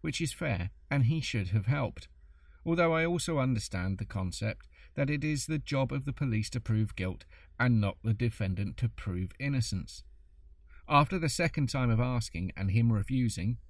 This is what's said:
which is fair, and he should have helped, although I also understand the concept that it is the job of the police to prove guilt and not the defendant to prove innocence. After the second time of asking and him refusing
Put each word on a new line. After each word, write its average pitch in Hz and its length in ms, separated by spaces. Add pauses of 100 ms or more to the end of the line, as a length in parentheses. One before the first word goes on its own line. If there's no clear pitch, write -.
which 156 200
is 156 120
fair, 101 380 (180)
and 139 160
he 156 140
should 101 300
have 98 160
helped, 131 420 (580)
although 165 280
I 160 120
also 170 340
understand 98 580
the 104 80
concept 95 640 (280)
that 139 140
it 147 140
is 151 220
the 156 140
job 135 320
of 135 140
the 135 80
police 113 380
to 117 100
prove 110 340
guilt 92 300 (340)
and 117 220
not 101 220
the 113 100
defendant 101 640
to 113 120
prove 92 500
innocence. 123 640 (840)
After 151 300
the 160 100
second 156 380
time 127 220
of 110 100
asking 117 580
and 95 140
him 117 200
refusing 113 680 (100)